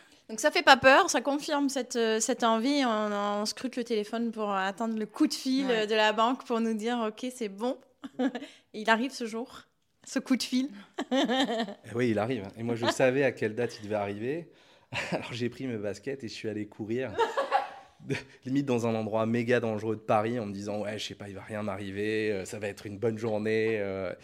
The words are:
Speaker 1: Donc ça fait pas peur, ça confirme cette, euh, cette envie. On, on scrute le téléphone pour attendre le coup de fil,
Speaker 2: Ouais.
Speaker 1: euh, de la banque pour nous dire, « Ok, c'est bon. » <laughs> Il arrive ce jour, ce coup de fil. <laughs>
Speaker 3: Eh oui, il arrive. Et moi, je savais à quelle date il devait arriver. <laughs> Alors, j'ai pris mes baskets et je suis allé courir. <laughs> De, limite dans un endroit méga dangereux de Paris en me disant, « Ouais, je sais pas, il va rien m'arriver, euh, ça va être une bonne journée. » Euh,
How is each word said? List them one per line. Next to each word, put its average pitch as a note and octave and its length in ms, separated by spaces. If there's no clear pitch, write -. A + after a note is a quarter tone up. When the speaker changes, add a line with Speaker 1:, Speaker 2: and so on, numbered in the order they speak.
Speaker 1:
Donc A3 120
ça D4+ 100
fait F4 120
pas C#4 140
peur, C#4 320
ça C4 140
confirme C#4+ 480
cette, B3 260
euh, A3 240
cette A#3+ 240
envie. A#3 400
On, G#3 560
on G#3 60
scrute - 300
le B3 80
téléphone A3+ 460
pour G#3+ 220
attendre G3+ 460
le G#3+ 80
coup D4+ 200
de - 60
fil, C4 360
Speaker 2:
Ouais. A3 160
Speaker 1:
euh, - 20
de G#3+ 80
la G#3+ 180
banque A#3 320
pour A3+ 160
nous A3+ 140
dire, « A#3 240
Ok, G#3+ 160
c'est A3 140
bon. » G#3 300
<laughs> - 560
Il G#3+ 160
arrive A3+ 200
ce - 140
jour, A3+ 380
ce - 140
coup - 180
de - 60
fil. C4 260
<laughs> - 0
Speaker 3:
Eh A3+ 840
oui, A#2+ 160
il G#2 80
arrive. A2 280
Et A2+ 40
moi, A#2 120
je A2+ 120
savais C3+ 380
à B2 80
quelle A2 220
date A#2 260
il G#2 40
devait G#2 100
arriver. G#2+ 560
<laughs> - 200
Alors, - 200
j'ai A#2 160
pris C3 180
mes A#2 120
baskets G#2 460
et G#2+ 40
je - 60
suis - 160
allé G#2 160
courir. A2+ 520
<laughs> A4+ 40
De, C3+ 140
limite C#3 200
dans A#2+ 220
un A2+ 80
endroit A2 320
méga A#2+ 320
dangereux A2 380
de G#2+ 40
Paris A2+ 380
en G#2+ 80
me G2+ 60
disant, « G2+ 300
Ouais, G#2 160
je - 60
sais G2 120
pas, G#2 120
il G2 60
va F#2 80
rien G#2+ 220
m'arriver, G#2 640
euh, G2 140
ça G#2+ 160
va G#2 80
être G2+ 180
une G2+ 100
bonne A2 220
journée. » A2 600
Euh, F#2+ 320